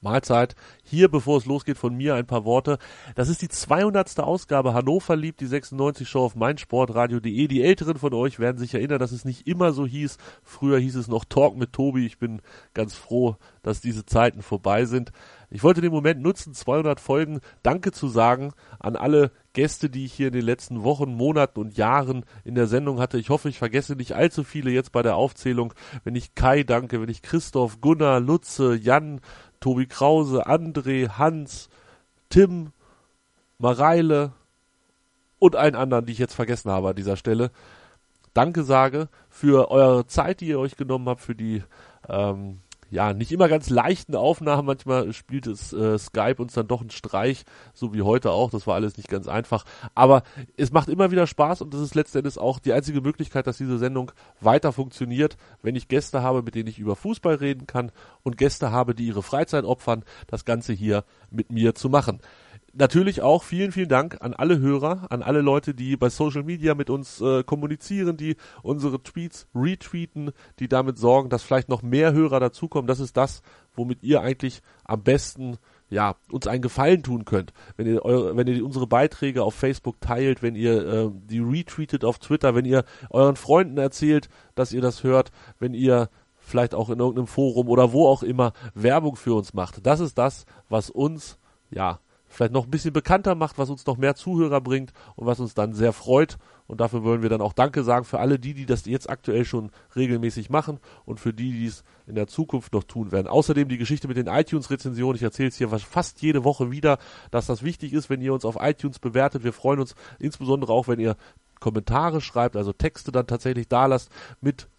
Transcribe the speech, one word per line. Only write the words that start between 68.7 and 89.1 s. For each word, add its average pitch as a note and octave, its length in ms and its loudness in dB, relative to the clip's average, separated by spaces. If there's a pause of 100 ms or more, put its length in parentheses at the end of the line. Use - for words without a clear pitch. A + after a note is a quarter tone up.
Tweets - 540 -12
retweeten, D#3 760 -6 (300)
die B2+ 80 -6
damit C3 320 0
sorgen, B2+ 300 4
dass A#2+ 120 -2
vielleicht C3 280 0
noch B2 120 -2
mehr C#3+ 320 2
Hörer D3 260 2
dazukommen. B2+ 480 -2
Das B2+ 120 0
ist C3 180 -6
das, C3+ 240 0 (320)
womit B2 300 -6
ihr C#3 180 4
eigentlich C3 400 -6 (220)
am A2 180 -6
besten, B2+ 560 0 (320)
ja, G2+ 280 -2 (120)
uns B2+ 160 -8
einen A#2+ 160 -2
Gefallen C#3+ 400 4
tun A#2+ 240 -6
könnt. F#2+ 260 -2 (260)
Wenn A2+ 100 -2
ihr A2+ 180 0
eure, B2 320 2
wenn B2 80 2
ihr B2 180 0
unsere C3 220 -4
Beiträge B2+ 560 0
auf G#2+ 140 -2
Facebook C3 440 -4
teilt, B2+ 440 -2
wenn A#2 120 -2
ihr, A2+ 300 2
äh, A2 260 -2
die G#2 280 -8
retweetet D3 640 -4
auf A#2+ 140 0
Twitter, C#3+ 340 0
wenn A#2+ 120 2
ihr B2+ 180 2 (260)
euren C3+ 280 4
Freunden D3+ 420 2
erzählt, D3 500 2 (240)
dass B2+ 180 -2
ihr A#2+ 100 -2
das B2 220 -2
hört, C3 280 4 (260)
wenn B2+ 160 -4
ihr B2 360 4 (280)
vielleicht - 380 -2
auch A2 160 -2
in A#2 80 -4
irgendeinem B2 280 0
Forum B2 420 0
oder B2 220 6
wo C#3 160 6
auch C3+ 140 6
immer A#2+ 320 0 (220)
Werbung C3+ 400 2